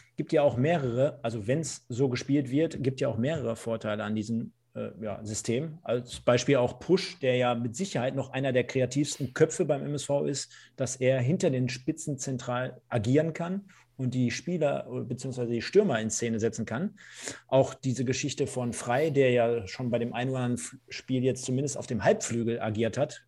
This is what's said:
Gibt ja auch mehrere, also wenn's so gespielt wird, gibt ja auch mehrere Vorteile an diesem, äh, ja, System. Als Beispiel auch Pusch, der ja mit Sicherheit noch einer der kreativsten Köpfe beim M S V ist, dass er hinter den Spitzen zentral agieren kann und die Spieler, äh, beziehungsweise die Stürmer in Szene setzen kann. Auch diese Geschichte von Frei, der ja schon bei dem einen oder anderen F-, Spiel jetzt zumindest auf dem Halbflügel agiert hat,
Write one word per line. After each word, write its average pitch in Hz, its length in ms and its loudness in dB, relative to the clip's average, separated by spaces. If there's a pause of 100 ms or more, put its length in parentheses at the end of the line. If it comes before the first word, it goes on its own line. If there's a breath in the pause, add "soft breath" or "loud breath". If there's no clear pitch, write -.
(180 soft breath)
Gibt - 160 -4
ja 151 80 6
auch 135 160 4
mehrere, 135 680 2
also 110 240 -4
wenn's 139 400 -2
so 127 220 2
gespielt 127 420 0
wird, 160 320 0
gibt 131 180 0
ja 131 60 2
auch 110 100 -4
mehrere 120 380 -2
Vorteile 107 480 -4
an 107 120 -2
diesem, 113 360 -4 (240)
äh, 110 140 -6 (120)
ja, 104 220 -6
System. 120 600 -4
Als 123 360 -4
Beispiel 127 380 4
auch 123 220 0
Pusch, - 400 0
der 127 180 2
ja 123 180 2
mit 117 200 -4
Sicherheit 135 400 -2
noch 131 160 -4
einer 135 200 -2
der 123 140 4
kreativsten 131 680 -2
Köpfe 160 320 2
beim 143 180 0
M 143 120 -4
S 139 80 -6
V 143 220 0
ist, 143 260 -6 (240 soft breath)
dass 127 220 -4
er 127 240 4
hinter 175 280 2
den 127 200 0
Spitzen 156 500 -6
zentral 127 720 -4
agieren 131 440 2
kann 180 360 -6 (260 soft breath)
und 127 180 -2
die 127 160 2
Spieler, 151 580 -2
äh, 123 180 -6
beziehungsweise 123 460 -4
die 117 100 0
Stürmer 170 400 4
in 110 80 -2
Szene 113 300 -2
setzen 110 260 0
kann. 156 340 -4 (480 loud breath)
Auch 131 260 4
diese 127 300 -2
Geschichte 131 420 -2
von 120 280 -4
Frei, 139 380 0
der 135 200 6
ja 117 360 4
schon 127 220 -4
bei 117 100 2
dem 117 140 -2
einen 123 180 -2
oder 131 80 -2
anderen 123 160 0
F-, - 200 -8 (140)
Spiel 127 340 -2
jetzt 131 220 2
zumindest 131 320 0
auf - 100 -10
dem 107 160 -2
Halbflügel 117 560 2
agiert 110 380 0
hat, - 300 -2